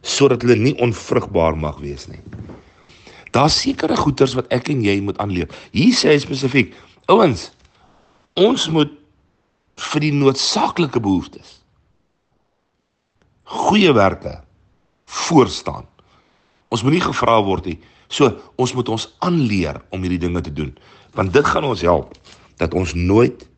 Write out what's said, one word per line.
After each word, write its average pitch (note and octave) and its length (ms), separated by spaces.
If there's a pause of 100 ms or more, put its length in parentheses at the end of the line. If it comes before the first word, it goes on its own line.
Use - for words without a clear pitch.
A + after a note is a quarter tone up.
Sodat B2+ 420
hulle A#2+ 140
nie B2 240
onvrugbaar G2+ 800
mag D2+ 240
wees C#2+ 240
nie. - 140 (1120)
Daar's - 240
sekere - 400
goeters C3+ 340
wat B2+ 160
ek A#2+ 220
en C3+ 100
jy G2+ 220
moet G2+ 180
aanleer. F2+ 280 (260)
Hier F#3+ 180
sê D3+ 200
hy D3 100
spesifiek, C3 480 (400)
ouens, F#3 380 (920)
ons A3+ 320
moet D#3 240 (960)
vir D3+ 160
die D3 80
noodsaaklike C3+ 880
behoeftes, - 560 (1800)
goeie F#3+ 480
werke F#2+ 460 (920)
voor B2 240
staan. - 340 (840)
Ons A#2 160
moet D3 120
nie F3+ 40
gevra - 400
word F#2 240
nie. E2 120 (320)
So, C3+ 200 (280)
ons B2+ 160
moet B2 160
ons A2+ 160 (200)
aanleer G#2 520 (160)
om F#2+ 80
hierdie F2+ 200
dinge F2 200
te D#2 120
doen, D2 180 (420)
want F#2+ 200
dit C#3+ 120
gaan E3+ 200
ons A2 200
help E2 280 (440)
dat E2 160
ons F2 200
nooit G#2 520 (100)